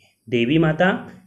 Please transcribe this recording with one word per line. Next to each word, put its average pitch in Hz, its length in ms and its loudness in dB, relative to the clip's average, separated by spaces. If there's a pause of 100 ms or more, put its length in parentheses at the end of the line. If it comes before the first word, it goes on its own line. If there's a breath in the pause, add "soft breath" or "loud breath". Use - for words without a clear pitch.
(280 soft breath)
देवी 120 300 0
माता 160 300 2 (400 loud breath)